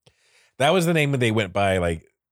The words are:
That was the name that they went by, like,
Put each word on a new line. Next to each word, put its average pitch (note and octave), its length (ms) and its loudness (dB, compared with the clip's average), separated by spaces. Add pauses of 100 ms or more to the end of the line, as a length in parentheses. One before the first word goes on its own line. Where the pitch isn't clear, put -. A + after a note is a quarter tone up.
(600)
That C#3+ 100 2
was F3 160 2
the E3+ 80 0
name D3 200 0
that C3+ 40 0
they A#2+ 140 0
went G#2+ 200 -2
by, F#2+ 280 0
like, E2+ 260 -4 (260)